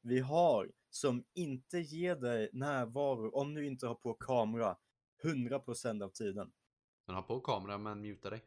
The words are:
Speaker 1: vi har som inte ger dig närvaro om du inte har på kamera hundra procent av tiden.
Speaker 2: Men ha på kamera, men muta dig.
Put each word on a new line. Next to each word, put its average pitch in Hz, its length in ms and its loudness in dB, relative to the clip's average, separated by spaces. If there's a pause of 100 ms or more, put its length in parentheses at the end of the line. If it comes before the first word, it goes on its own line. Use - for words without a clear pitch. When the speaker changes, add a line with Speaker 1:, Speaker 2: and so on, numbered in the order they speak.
Speaker 1:
vi 123 180 2
har 139 520 6 (180)
som 123 440 0
inte 156 460 -4
ger 165 360 -2
dig 120 380 0
närvaro 131 760 0
om 143 220 0
du 151 120 -4
inte 131 220 -4
har 113 80 -2
på 117 180 -4
kamera 113 640 2 (460)
hundra 135 360 0
procent 113 440 -4
av 95 60 -6
tiden. 98 420 -6 (540)
Speaker 2:
Men 92 100 -8
ha 95 80 -4
på 127 160 -4
kamera, 101 380 -2
men 104 240 -6
muta 101 280 -8
dig. 110 180 -8